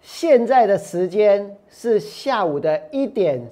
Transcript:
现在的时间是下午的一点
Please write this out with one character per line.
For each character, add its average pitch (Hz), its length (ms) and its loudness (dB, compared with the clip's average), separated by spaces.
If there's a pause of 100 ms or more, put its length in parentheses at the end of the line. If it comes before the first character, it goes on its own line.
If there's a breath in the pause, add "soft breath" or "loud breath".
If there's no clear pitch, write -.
现 262 460 0
在 240 200 4
的 196 120 2
时 180 280 -4
间 202 480 2 (140)
是 220 320 -2
下 240 420 -6
午 151 160 -2
的 156 220 -2 (100)
一 269 160 -4
点 147 460 -2